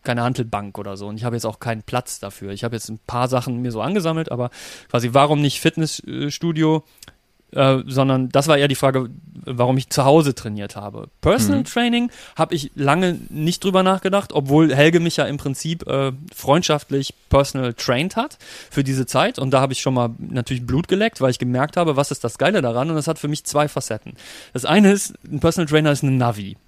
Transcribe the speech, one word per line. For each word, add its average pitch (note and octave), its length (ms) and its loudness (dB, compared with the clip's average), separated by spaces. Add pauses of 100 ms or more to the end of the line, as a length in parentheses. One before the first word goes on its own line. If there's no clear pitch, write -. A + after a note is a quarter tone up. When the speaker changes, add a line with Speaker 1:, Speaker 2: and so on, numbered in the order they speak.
Speaker 1:
keine A#2+ 180 -2
Hantelbank A2+ 560 -4
oder G2+ 180 -10
so G2+ 120 -12
und G#2+ 80 -10
ich A2 80 -10
habe A#2+ 120 -2
jetzt A#2 100 -6
auch A2 120 -6
keinen A2+ 240 -6
Platz - 380 -6
dafür. G2 320 -12
Ich G2+ 120 -10
habe A#2 120 -4
jetzt - 140 -8
ein A2 160 -12
paar B2 220 -2
Sachen B2 340 -2
mir B2 100 -4
so A2 80 -6
angesammelt, D#3+ 500 -2
aber A#2+ 200 -4 (400)
quasi A#2+ 220 0
warum D3 280 6
nicht C#3+ 200 0
Fitnessstudio, D#3 1200 -2 (680)
äh, C3+ 340 4
sondern C3 440 2
das C#3 180 2
war D3+ 80 6
eher C#3+ 120 4
die C3+ 60 0
Frage, C3 360 0 (340)
warum B2+ 320 0
ich C3+ 140 -4
zu C#3 160 2
Hause C#3+ 280 6
trainiert G#2 400 -10
habe. G#2 340 -12 (120)
Personal A3+ 400 2
Speaker 2:
Mhm. A#3+ 60 -2
Speaker 1:
Training A#3+ 440 0 (240)
hab F#3 180 0
ich D#3 220 -4
lange E3 440 2 (100)
nicht D#3 340 -2
drüber F#3 200 2
nachgedacht, F#3+ 500 0
obwohl D3 420 4
Helge E3 260 6
mich E3 180 -2
ja C#3+ 80 2
im C#3 100 -6
Prinzip, D3 500 -6
äh, C3+ 260 -2 (220)
freundschaftlich C#3+ 760 0 (160)
personal C3+ 460 2
trained C3+ 420 -2
hat B3 220 -6 (320)
für C#3+ 140 -2
diese C3 220 -2
Zeit D#3 320 0
und C3+ 120 -2
da C3 100 4
hab C3+ 100 2
ich C3 120 -6
schon C3+ 120 0
mal A#2+ 240 0
natürlich B2 480 -6
Blut C3 220 -2
geleckt, G#3 320 0
weil C3 100 2
ich B2 80 -2
gemerkt B2 380 0
habe, D#3+ 180 2
was C#3+ 160 0
ist - 140 -8
das A#2 140 -6
Geile F3 240 2
daran B2 280 0
und D#3+ 60 0
das D3 100 -2
hat D#3+ 120 -2
für D3 100 -4
mich D3 160 -4
zwei D3 240 0
Facetten. - 460 -8 (400)
Das B2 100 -4
eine G3 260 6
ist, G3+ 220 0 (180)
ein D3+ 100 -4
Personal E3 280 2
Trainer D#3 240 4
ist C#3 100 0
ein C3+ 140 2
Navi. G#2+ 400 -2 (120)